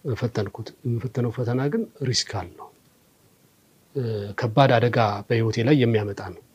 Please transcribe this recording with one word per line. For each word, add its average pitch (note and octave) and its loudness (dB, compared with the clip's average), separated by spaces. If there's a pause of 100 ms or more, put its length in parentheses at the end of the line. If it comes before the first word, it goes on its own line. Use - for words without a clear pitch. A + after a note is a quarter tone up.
ፈተንኩት። A2+ -6 (120)
የምፈተነው A#2+ -4
ፈተና B2 -2
ግን A3+ -2 (180)
ሪስክ B2+ -4
አለው፣ F2 -10 (1300)
እ፣ C#3 -2 (320)
ከባድ C3 4
አደጋ A#2 4 (240)
በህይወቴ A2+ 0
ላይ D3 6
የሚያመጣ G#2+ 2
ነው። E2+ -16 (140)